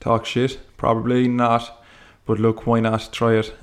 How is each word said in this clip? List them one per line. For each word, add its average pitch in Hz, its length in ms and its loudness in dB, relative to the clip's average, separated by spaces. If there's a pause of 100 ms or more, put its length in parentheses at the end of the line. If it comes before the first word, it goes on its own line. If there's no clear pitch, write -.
talk 113 240 0
shit? 127 340 -2 (200)
Probably 123 500 0
not. 120 560 0 (400)
But 110 140 0
look, 110 280 0
why 117 140 2
not 110 320 -2
try 113 220 2
it? 110 280 -2